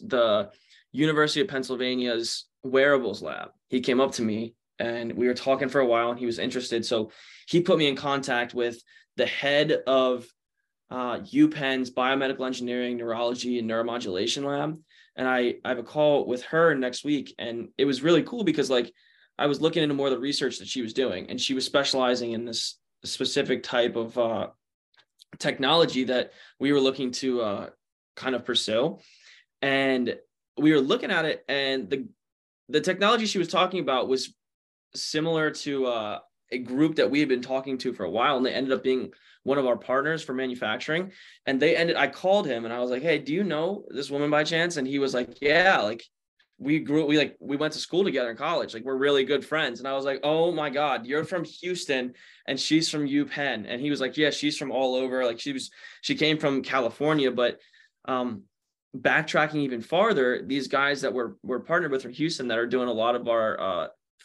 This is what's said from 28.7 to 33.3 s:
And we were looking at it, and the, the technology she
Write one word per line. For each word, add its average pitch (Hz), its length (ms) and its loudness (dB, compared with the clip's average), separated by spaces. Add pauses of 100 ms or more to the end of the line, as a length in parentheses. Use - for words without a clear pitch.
And 135 540 2 (400)
we 151 160 6
were 147 80 6
looking 196 320 0
at 165 120 2
it, - 240 -2
and 135 400 -2
the, 131 200 -4 (600)
the 147 120 2
technology 202 460 2
she 202 120 -2